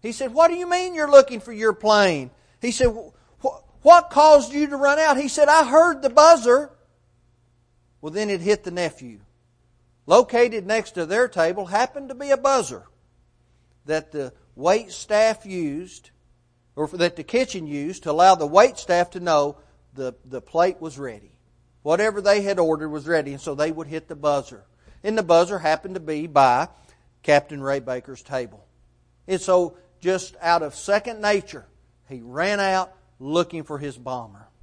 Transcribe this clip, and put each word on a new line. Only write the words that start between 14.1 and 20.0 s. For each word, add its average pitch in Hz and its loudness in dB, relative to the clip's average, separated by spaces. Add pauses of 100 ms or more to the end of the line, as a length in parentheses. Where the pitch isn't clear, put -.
the 139 -10 (220)
wait 190 -2
staff 214 -2
used, 180 -10 (640)
or 151 -6
that 175 -4
the 156 -14
kitchen 233 -6
used 147 -10
to 160 -6
allow 180 4
the 160 -6
wait 208 2
staff 175 -2
to 185 -14
know 151 -2 (360)
the, 127 -10 (120)